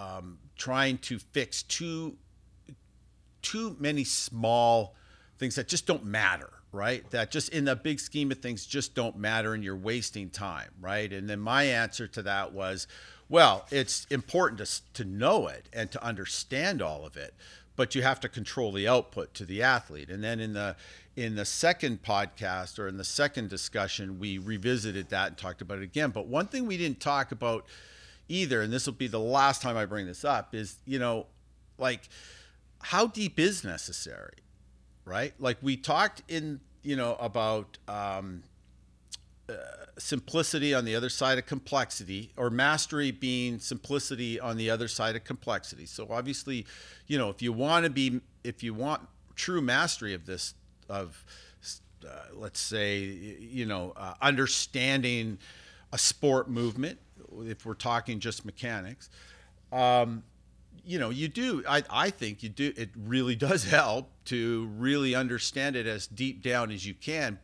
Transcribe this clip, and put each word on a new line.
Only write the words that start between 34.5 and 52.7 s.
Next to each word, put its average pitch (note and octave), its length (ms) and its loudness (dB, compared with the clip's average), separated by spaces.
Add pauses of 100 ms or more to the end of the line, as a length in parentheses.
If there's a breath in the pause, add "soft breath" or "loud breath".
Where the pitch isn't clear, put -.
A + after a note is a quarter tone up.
right? G#2+ 340 -2
Like, B2+ 220 2
we C3+ 160 2
talked E3+ 500 2
in, D#3 320 -4 (220)
you C#3+ 140 -2
know, A#2+ 200 0
about, A2 640 0 (100)
um, G2 560 -4 (1080)
uh, A2+ 40 -8 (440)
simplicity D3 760 0
on B2 100 4
the A2 100 0
other A#2+ 140 0
side C3 300 4
of B2+ 80 -2
complexity, A2+ 920 -2
or A#2+ 140 0
mastery C#3+ 600 2
being B2 480 -2
simplicity B2 840 -4
on A#2 160 -2
the A2 120 0
other A2+ 200 0
side A2+ 260 0
of A2+ 80 -6
complexity. G#2+ 640 -6
So - 240 -10
obviously, B2 560 -4 (420 loud breath)
you D3 100 2
know, A2+ 120 2
if G2 120 -8
you A#2+ 120 0
wanna D#3 360 4
be, B2+ 300 2 (240)
if A#2+ 180 -8
you A#2 120 -4
want C3+ 340 -4 (280)
true F3 260 0
mastery B2+ 520 2
of E2 120 -8
this, F#2 280 -6 (360)
of, G2 340 -6 (840 loud breath)
uh, D2+ 40 -14 (240)
let's G#2+ 260 -8
say, G2+ 480 0